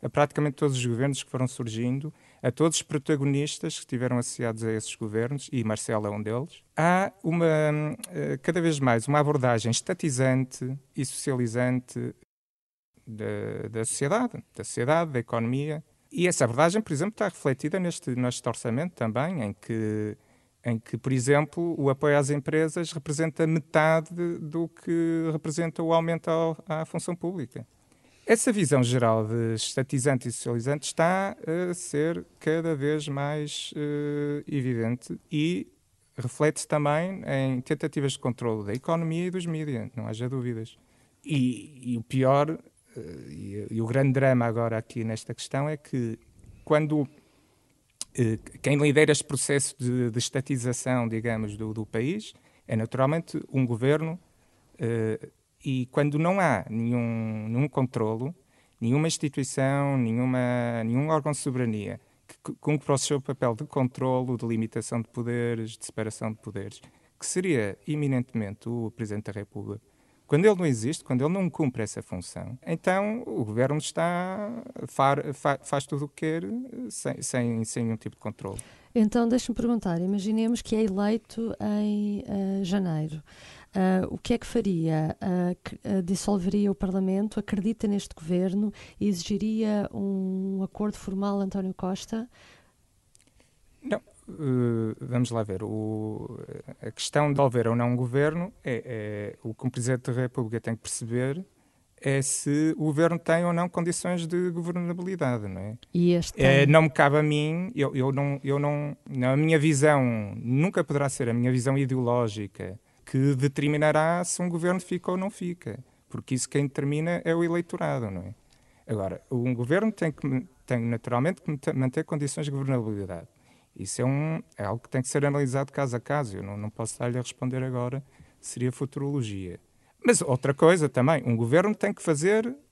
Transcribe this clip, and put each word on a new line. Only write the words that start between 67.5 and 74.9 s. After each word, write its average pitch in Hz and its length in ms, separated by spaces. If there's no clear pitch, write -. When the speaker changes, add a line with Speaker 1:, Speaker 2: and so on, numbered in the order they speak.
Speaker 1:
eminentemente 123 800
o 117 220
Presidente 104 420
da - 20
República, 104 520
quando 151 140
ele 214 100
não 180 100
existe, 120 380
quando 131 220
ele 165 80
não 185 160
cumpre 131 340
essa 107 180
função, 95 640
então 196 600
o 196 160
governo 123 340
está, 185 840
far-, 139 460